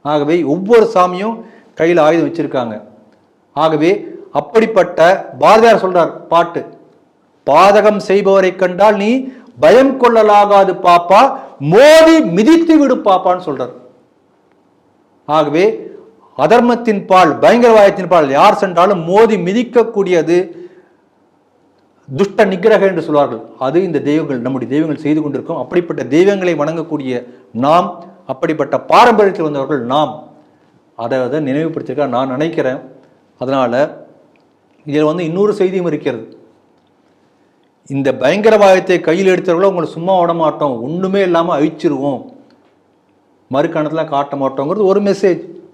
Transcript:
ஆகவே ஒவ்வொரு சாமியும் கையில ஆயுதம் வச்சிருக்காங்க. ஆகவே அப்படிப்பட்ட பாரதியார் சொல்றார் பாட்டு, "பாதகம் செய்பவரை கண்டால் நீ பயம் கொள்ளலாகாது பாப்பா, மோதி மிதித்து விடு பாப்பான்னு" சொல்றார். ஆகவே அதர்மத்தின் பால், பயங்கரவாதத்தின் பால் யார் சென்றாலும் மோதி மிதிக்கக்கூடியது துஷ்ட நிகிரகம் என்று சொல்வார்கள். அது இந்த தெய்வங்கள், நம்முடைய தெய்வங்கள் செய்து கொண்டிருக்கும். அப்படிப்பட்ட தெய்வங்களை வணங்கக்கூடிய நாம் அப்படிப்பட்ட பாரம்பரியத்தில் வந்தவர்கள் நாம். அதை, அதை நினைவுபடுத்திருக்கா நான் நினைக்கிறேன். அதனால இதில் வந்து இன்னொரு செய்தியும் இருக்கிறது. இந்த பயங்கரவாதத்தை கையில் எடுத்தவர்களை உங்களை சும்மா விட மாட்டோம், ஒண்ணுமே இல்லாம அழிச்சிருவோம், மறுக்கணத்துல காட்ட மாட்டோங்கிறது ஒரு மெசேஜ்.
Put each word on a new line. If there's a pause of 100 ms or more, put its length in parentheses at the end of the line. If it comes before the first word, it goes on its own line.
ஆகவே
ஒவ்வொரு
சாமியும் (360)
கையில
ஆயுதம்
வச்சிருக்காங்க. (720)
ஆகவே (240)
அப்படிப்பட்ட (100)
பாரதியார்
சொல்றார் (120)
பாட்டு, (800)
"பாதகம்
செய்பவரை
கண்டால்
நீ (320)
பயம்
கொள்ளலாகாது (100)
பாப்பா, (220)
மோதி
மிதித்து
விடு
பாப்பான்னு"
சொல்றார். (1500)
ஆகவே (440)
அதர்மத்தின்
பால்,
பயங்கரவாதத்தின்
பால்
யார்
சென்றாலும்
மோதி
மிதிக்கக்கூடியது (1600)
துஷ்ட
நிகிரகம்
என்று
சொல்வார்கள். (180)
அது
இந்த
தெய்வங்கள்,
நம்முடைய
தெய்வங்கள்
செய்து
கொண்டிருக்கும்.
அப்படிப்பட்ட
தெய்வங்களை
வணங்கக்கூடிய (280)
நாம் (240)
அப்படிப்பட்ட
பாரம்பரியத்தில்
வந்தவர்கள்
நாம். (680)
அதை,
அதை
நினைவுபடுத்திருக்கா
நான்
நினைக்கிறேன். (600)
அதனால (840)
இதில்
வந்து
இன்னொரு
செய்தியும்
இருக்கிறது. (1500)
இந்த
பயங்கரவாதத்தை
கையில்
எடுத்தவர்களை
உங்களை
சும்மா
விட
மாட்டோம்,
ஒண்ணுமே
இல்லாம
அழிச்சிருவோம், (1300)
மறுக்கணத்துல
காட்ட
மாட்டோங்கிறது
ஒரு
மெசேஜ். (320)